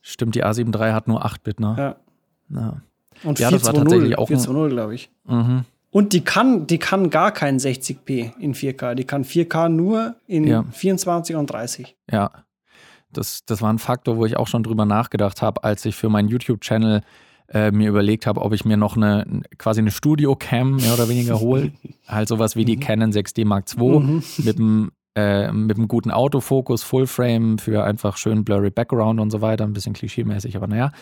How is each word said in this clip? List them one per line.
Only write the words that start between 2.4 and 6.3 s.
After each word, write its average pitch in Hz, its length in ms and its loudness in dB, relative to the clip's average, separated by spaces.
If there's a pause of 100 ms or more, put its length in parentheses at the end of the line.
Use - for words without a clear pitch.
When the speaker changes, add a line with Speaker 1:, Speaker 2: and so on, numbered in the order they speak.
Speaker 1:
Ja. 127 320 -8 (420)
Speaker 2:
Und 151 160 -2
Speaker 1:
Ja, 117 120 2
das 175 140 4
war - 80 2
Speaker 2:
vier - 0 -
zwei 147 60 4
null, 143 40 6
Speaker 1:
tatsächlich 156 340 6
auch - 60 0
ein 117 40 0
Speaker 2:
vier 147 100 2
zwei 123 160 -2
null, 151 160 0
glaub 117 220 -4
ich. 123 180 -12 (160)
Speaker 1:
Mhm. 123 400 0 (260)
Speaker 2:
Und 202 220 4
die 180 80 4
kann, 208 460 2